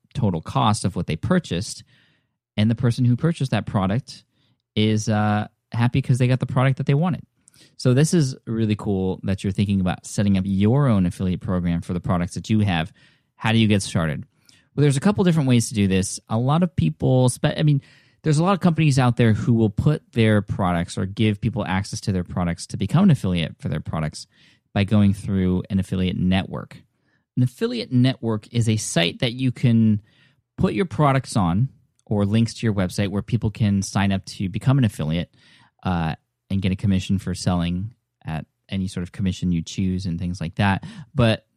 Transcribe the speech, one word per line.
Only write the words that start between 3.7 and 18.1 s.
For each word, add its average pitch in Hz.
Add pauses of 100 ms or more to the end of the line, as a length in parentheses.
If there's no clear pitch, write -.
is, 107
uh, 107 (240)
happy 123
'cause 123
they 127
got 127
the 139
product 131
that 131
they 139
wanted. 156 (520)
So 127
this 151
is 143 (100)
really 110
cool 95
that 95
you're 98
thinking 98
about 90
setting 101
up 92
your 104
own 98
affiliate 90
program 87
for -
the 87
products 87
that 90
you 107
have. 90 (440)
How 113
do 113
you 110
get 101
started? 80 (500)
Well, 139
there's 143
a 135
couple 208
different 160
ways 120
to -
do 101
this. 92 (100)
A 110
lot 143
of 170
people 131
spe-, -
I 156
mean, 147 (400)